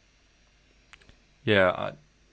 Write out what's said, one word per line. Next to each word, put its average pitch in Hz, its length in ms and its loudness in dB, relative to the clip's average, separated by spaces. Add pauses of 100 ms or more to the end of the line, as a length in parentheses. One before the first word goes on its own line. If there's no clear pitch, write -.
(1400)
Yeah, 92 480 0 (400)